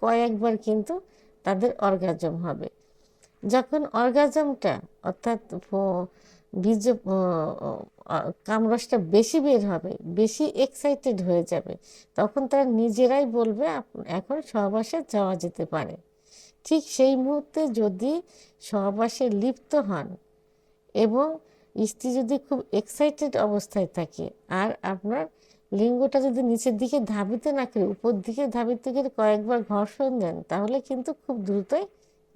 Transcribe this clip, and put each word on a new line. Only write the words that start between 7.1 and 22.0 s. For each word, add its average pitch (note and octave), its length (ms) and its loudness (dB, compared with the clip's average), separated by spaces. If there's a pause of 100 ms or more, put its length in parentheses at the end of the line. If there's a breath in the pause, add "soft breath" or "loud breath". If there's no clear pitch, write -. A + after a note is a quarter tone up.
ও, - 220 -8 (220)
আ, - 260 -4 (140)
কামরসটা A3+ 520 0
বেশি G#3 420 4
বের C4 260 4
হবে, F3+ 360 -4
বেশি G#3+ 440 0
এক্সাইটেড C4+ 760 0
হয়ে F3 220 2
যাবে, F3+ 340 -6 (380 loud breath)
তখন A3+ 320 0
তারা C#4 180 4
নিজেরাই A#3+ 600 4
বলবে, A3+ 420 0
"আপ-, D4 380 -8
এখন A3 360 -4
সহবাসে A3 720 -2
যাওয়া F#3+ 240 0
যেতে E3+ 300 -6
পারে।" D#3+ 320 -6 (680 soft breath)
ঠিক D#4 240 2
সেই C4+ 280 4
মুহূর্তে D4 520 0
যদি A3+ 540 -2 (400 soft breath)
সহবাসে G#3+ 680 -2
লিপ্ত A3+ 460 -2
হন G3 400 -2 (800)
এবং C4 440 2 (500 soft breath)
স্ত্রী B3+ 260 -4